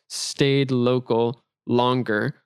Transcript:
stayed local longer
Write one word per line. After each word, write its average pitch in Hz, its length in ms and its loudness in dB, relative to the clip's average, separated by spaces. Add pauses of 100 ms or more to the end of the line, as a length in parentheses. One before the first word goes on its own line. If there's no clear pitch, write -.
stayed 139 640 -2
local 120 680 0 (260)
longer 120 680 0 (120)